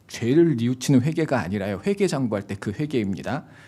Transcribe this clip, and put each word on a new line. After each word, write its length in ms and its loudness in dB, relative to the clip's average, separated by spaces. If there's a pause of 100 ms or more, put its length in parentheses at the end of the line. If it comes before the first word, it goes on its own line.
죄를 480 4
뉘우치는 460 2
회개가 380 0
아니라요, 460 -4
회개 220 0
장구할 400 -2
때 80 -8
그 160 -6
회개입니다. 720 -4 (220)